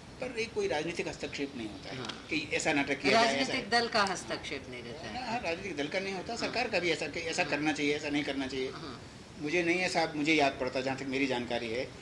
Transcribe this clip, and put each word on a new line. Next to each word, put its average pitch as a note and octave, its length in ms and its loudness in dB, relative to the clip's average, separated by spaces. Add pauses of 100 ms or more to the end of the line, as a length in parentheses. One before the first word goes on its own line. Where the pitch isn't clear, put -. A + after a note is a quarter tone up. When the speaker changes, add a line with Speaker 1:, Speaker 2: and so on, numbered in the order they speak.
(220)
Speaker 1:
पर B3 180 -6
एक A3+ 140 -2
कोई - 140 0
राजनीतिक E3 400 0
हस्तक्षेप C#3+ 500 -6
नहीं A2+ 100 -4
होता G2 220 -10
है C3 80 -8
Speaker 2:
हाँ। - 320 -8
Speaker 1:
कि D#3 240 -2
ऐसा D#3+ 200 2
नाटक C#3 280 2
किया C3+ 120 6
जाए, A3+ 120 8
ऐसा C#3 140 2
Speaker 2:
राजनीतिक A3+ 300 0
दल A#3 180 4
का A3 160 4
हस्तक्षेप E3 680 -4
नहीं B2 140 -10
रहता A#2 240 -10
है। A#3 220 -6
Speaker 1:
हाँ, A#3 100 0
राजनीतिक F3+ 360 -4
दल C#3+ 120 0
का F#3 120 -2
नहीं F#3+ 140 -4
होता, F#3 200 -4
Speaker 2:
हाँ। A3+ 40 -6
Speaker 1:
सरकार A#3 300 0
का G#3 120 2
भी F3 100 2
ऐसा, D#3 180 0
कि D3 120 -6
ऐसा E3 220 0
Speaker 2:
हाँ। D#3 100 2
Speaker 1:
करना D3+ 220 2
चाहिए, D3 220 2
ऐसा D3 140 -2
नहीं D3 140 2
करना C3+ 240 -2
चाहिए। C3 240 -2
Speaker 2:
हाँ। C3 300 -10 (380)
Speaker 1:
मुझे D#3 240 2
नहीं E3+ 160 4
है F3+ 100 2
साहब, D#3+ 260 2
मुझे D3+ 180 4
याद C#3 260 6
पड़ता, C3 220 0
जहाँ C3 160 0
तक C3+ 80 -6
मेरी C3+ 220 2
जानकारी A#2+ 400 0
है, B2 220 -2 (120)